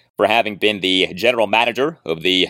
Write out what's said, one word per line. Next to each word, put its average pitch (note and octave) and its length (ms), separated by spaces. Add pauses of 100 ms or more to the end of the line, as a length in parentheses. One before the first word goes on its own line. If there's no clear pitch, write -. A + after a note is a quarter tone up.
(160)
for G2+ 120
having G#2+ 260
been G2+ 240
the F#2 340
general A2 360
manager A#2 560
of D#2+ 180
the F2+ 280